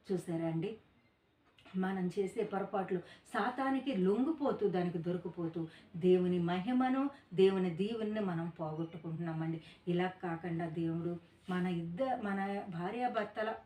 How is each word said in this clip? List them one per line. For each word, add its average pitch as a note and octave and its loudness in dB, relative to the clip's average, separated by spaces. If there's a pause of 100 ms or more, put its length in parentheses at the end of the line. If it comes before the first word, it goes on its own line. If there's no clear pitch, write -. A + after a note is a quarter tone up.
(140)
చూసారా E3 -2
అండి, E3 -2 (960)
మనం F#3 0
చేసే G3 0
పొరపాట్లు F#3+ -2 (340)
సాతానికి C4 0
లొంగిపోతూ A3 2
దానికి F3 2
దొరికిపోతూ E3+ -2 (300)
దేవుని F3+ 6
మహిమను B3+ 2 (240)
దేవుని F#3+ 6
దీవెనని G#3+ -2
మనం E3+ -2 (100)
పోగొట్టుకుంటున్నామండి. D#3+ -4 (260)
ఇలా F3+ 2
కాకుండా E3+ -4
దేవుడు E3+ -4 (140)
మన F3+ 0
ఇద్ద-, F3 -2
మన G3+ -2
భార్యాభర్తల G#3+ -2 (100)